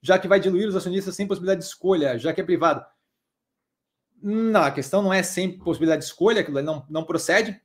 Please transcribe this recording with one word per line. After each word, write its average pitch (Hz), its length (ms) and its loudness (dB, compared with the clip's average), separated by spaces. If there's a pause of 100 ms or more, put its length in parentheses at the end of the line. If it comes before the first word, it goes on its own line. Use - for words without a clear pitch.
já 185 180 2
que 185 80 -6
vai 196 120 6
diluir 190 280 0
os 190 80 -2
acionistas 185 400 -4
sem 196 120 -4
possibilidade 185 340 -2
de - 60 -12
escolha, 151 500 0
já 147 160 -4
que 190 80 -4
é - 20 -4
privado?" 160 420 0 (1400)
Não, 214 400 2
a 143 100 2
questão 143 300 -2
não 190 120 2
é 190 100 2
sem 185 340 -4
possibilidade 160 440 0
de - 60 -10
escolha, 208 340 2
aquilo 143 160 -4
ali 143 100 -2
não, 151 220 -6
não 160 160 -4
procede 190 600 0